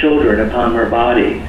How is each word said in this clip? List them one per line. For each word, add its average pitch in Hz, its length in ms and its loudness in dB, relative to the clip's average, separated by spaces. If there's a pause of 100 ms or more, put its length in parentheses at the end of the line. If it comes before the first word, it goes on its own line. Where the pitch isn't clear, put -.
children 117 480 2
upon 117 240 -2
her 117 160 -2
body 120 600 0